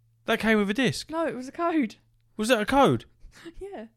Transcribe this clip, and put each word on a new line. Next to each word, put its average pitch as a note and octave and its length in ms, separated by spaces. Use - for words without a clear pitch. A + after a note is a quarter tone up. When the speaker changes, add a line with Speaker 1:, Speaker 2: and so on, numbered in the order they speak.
Speaker 1:
That F3 140
came A3 180
with G3+ 120
a G#3 40
disc. A3+ 380
Speaker 2:
No, E4 160
it - 80
was B3+ 120
a C#4 40
code. D#4+ 440
<laughs> - 220
Speaker 1:
Was G#3+ 120
that A#3 120
a G#3 40
code? A#3 400
Speaker 2:
Yeah. F#4 240